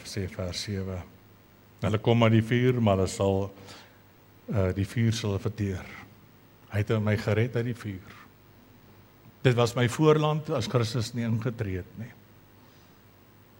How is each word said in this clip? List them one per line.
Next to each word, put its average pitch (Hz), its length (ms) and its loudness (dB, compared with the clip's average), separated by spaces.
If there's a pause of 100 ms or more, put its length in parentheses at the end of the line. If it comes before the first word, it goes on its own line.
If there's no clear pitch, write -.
sê 95 240 -6
vers 90 360 -8
sewe. 95 380 -6 (800)
"Hulle 104 180 0
kom 117 240 4
uit 113 80 6
die 110 120 6
vuur, 123 380 2
maar 101 160 4
hulle 95 100 2
sal, 98 440 0 (1000)
eh, 92 220 2
die 98 120 -2
vuur 113 280 0
sal 101 260 -2
verteer. 98 460 -4 (840)
Hy 104 80 -4
het 107 240 0
my 107 160 2
gered 110 380 0
uit 117 100 -2
die 120 100 -4
vuur." 98 360 -12 (1300)
Dit 127 120 6
was 117 200 2
my 123 120 2
voorland 151 640 2
as 131 180 -2
Christus 117 460 -2
nie 117 100 -4
ingetree 113 540 -4
het - 200 -12
nie. 117 140 -14 (1500)